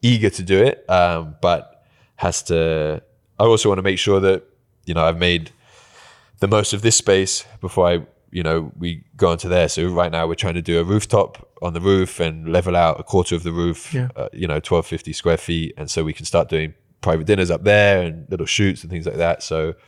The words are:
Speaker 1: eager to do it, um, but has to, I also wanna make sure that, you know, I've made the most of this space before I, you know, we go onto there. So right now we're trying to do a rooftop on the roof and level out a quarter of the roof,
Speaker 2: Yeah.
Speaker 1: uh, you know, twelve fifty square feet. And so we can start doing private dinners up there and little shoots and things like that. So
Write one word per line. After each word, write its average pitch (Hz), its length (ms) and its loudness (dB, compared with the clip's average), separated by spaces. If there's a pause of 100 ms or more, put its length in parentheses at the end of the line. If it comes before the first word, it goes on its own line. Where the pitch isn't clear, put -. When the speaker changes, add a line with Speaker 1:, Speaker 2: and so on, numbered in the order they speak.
Speaker 1:
eager 113 280 4
to 95 140 -6
do 95 200 4
it, - 260 0
um, 85 520 2
but 85 420 -2 (340)
has - 260 -4
to, 80 580 -2 (380)
I 101 40 2
also 113 260 4
wanna 92 120 2
make 95 180 0
sure 98 200 2
that, 95 240 2 (420)
you 87 80 -6
know, 82 120 0
I've 82 120 2
made 87 340 0 (880)
the 98 80 2
most 104 260 2
of 101 80 -4
this 113 160 2
space 95 480 2 (160)
before 90 280 2
I, 87 120 2 (300)
you 87 120 -6
know, 80 340 -2
we 85 260 -8 (120)
go 95 160 2
onto 82 160 -4
there. 87 220 4
So 85 180 -2
right 87 240 0
now 82 160 -2
we're 82 80 -4
trying 85 200 -4
to 87 60 -4
do 82 180 0
a 85 40 0
rooftop 101 640 0 (140)
on 87 120 -6
the 85 60 -8
roof 95 400 2
and 80 320 -4
level 90 240 2
out 82 240 2
a 80 40 -12
quarter 92 320 0
of 82 80 -4
the 85 80 -6
roof, 85 420 -4
Speaker 2:
Yeah. 127 220 -4
Speaker 1:
uh, - 180 -8
you 87 140 -6
know, 76 120 -4
twelve 82 280 0
fifty 80 260 -8
square 82 240 0
feet. 82 400 -6
And 76 120 -10
so 80 140 -4
we 80 100 -4
can - 120 -16
start 82 240 0
doing 78 240 -2 (280)
private 80 260 -2
dinners 95 240 2
up 82 120 -4
there 101 380 4
and 80 280 -8
little 85 180 -6
shoots 98 340 -2
and 82 100 -16
things 82 140 -8
like - 120 -6
that. 85 260 0
So 80 320 -4 (120)